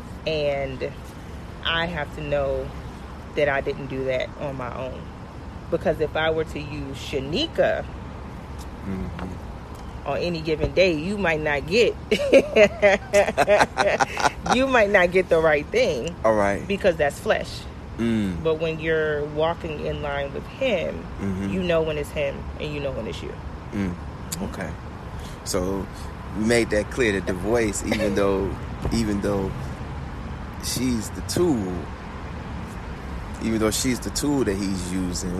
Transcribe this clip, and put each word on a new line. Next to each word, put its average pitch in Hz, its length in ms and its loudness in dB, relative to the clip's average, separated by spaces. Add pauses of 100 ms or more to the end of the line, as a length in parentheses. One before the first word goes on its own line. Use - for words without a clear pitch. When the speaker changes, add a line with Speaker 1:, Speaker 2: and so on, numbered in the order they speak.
(260)
Speaker 1:
And 143 640 -2 (720)
I 165 220 0
have 156 300 -4
to 151 60 -6
know 139 460 0 (680)
that 147 140 4
I 139 120 2
didn't 139 280 -4
do 131 180 -4
that 127 220 0 (120)
on 139 160 -4
my 123 200 -6
own. 127 260 -6 (680)
Because 165 300 2
if 151 160 0
I 160 140 4
were 160 140 2
to 151 160 -6
use 143 360 -8
Shanika 147 880 0 (1040)
Speaker 2:
Mm-hmm. - 1200 -8
Speaker 1:
on 139 100 -2
any 170 220 -2
given 151 320 0
day, 175 220 8
you 180 240 -2
might 165 240 2
not 147 240 0
get, 190 280 6 (160)
<laughs> - 2500 4
you 262 120 4
might 240 220 6
not 180 240 6
get 185 160 4
the 170 100 6
right 151 280 6
thing. 165 480 0 (100)
Speaker 2:
All 113 100 6
right. 101 320 4
Speaker 1:
Because 190 300 2
that's 143 220 2
flesh. - 320 0 (480)
Speaker 2:
Mm. 202 440 2
Speaker 1:
But 160 180 2
when 160 200 -2
you're 156 460 0
walking 156 580 -2
in 151 160 -2
line 143 320 -4
with 143 140 -8
him, 202 480 0 (260)
Speaker 2:
Mm-hmm. 196 300 -2
Speaker 1:
you 185 120 0
know 165 200 4
when 156 160 -2
it's 143 120 -4
him 139 320 -2 (180)
and 151 120 -6
you 147 80 -4
know 135 120 -2
when 113 140 -4
it's - 160 -6
you. - 120 -8 (380)
Speaker 2:
Mm. 95 220 0 (560)
Okay. 92 200 -6 (760)
So 95 420 -2 (520)
we 110 60 0
made 117 260 4
that 104 200 2
clear 113 220 2
that 92 140 0
the 95 80 0
voice, 104 500 0
even 104 300 0
though, 98 360 2 (240)
Speaker 1:
<laughs> - 200 -2
Speaker 2:
even 104 260 2
though 98 320 0 (1120)
she's 120 460 0
the 92 120 -6
tool, 113 520 2 (1700)
even 113 160 2
though 107 120 4
she's 123 300 2
the 101 100 -4
tool 143 340 2
that 98 120 2
he's 95 360 -2
using, 90 480 -2